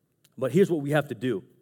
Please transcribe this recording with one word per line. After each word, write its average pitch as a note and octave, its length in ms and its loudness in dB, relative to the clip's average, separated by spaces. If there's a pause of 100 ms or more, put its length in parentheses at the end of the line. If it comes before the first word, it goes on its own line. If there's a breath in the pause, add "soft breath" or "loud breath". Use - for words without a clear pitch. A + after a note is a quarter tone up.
(360)
But B2+ 160 -4
here's F3 180 6
what E3 100 -2
we C#3+ 100 -4
have C#3+ 180 0
to B2 60 -8
do. A2 300 -4 (180)